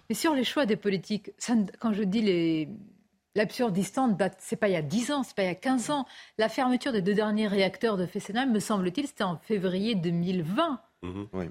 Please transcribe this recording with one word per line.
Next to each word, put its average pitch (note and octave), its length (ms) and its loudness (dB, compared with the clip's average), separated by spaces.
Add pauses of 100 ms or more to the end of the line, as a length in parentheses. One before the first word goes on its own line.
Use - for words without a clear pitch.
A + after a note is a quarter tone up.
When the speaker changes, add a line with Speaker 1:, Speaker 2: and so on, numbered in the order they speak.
Speaker 1:
Mais A3+ 60 -2
sur D#4+ 200 2
les B3+ 100 2
choix C#4+ 220 0
des G#3 100 2
politiques, G3 600 -4
ça A#3 200 0
ne... G#3+ 80 4 (160)
quand A3+ 120 0
je G#3 120 0
dis G3+ 180 2
les, E3 460 2 (640)
l'absurdistan G#3+ 760 0
date, F#3+ 320 0
c'est - 160 -6
pas G#3+ 120 0
il G3 40 2
y F3+ 40 2
a D#3+ 60 0
dix G#3 280 -2
ans, C#4+ 120 0
c'est - 120 -8
pas G3+ 80 -2
il F#3 40 2
y F3+ 40 0
a F3 40 -4
quinze C4 360 0
ans. C#4+ 160 -2 (320)
La G#3+ 100 2
fermeture B3+ 440 0
des G#3 100 2
deux G3 120 2
derniers G#3+ 340 2
réacteurs G3 480 2
de F3+ 100 0
Fessenheim, A#3 460 -2
me G#3+ 80 2
semble-t-il, F#3+ 460 0
c'était - 180 -4
en F3+ 140 -2
février G3 560 -2
deux F3 160 0
mille F3 320 0
vingt. B3 380 -2 (200)
Speaker 2:
Mhm. F#2 320 -8
Speaker 3:
Oui. F#2 180 -4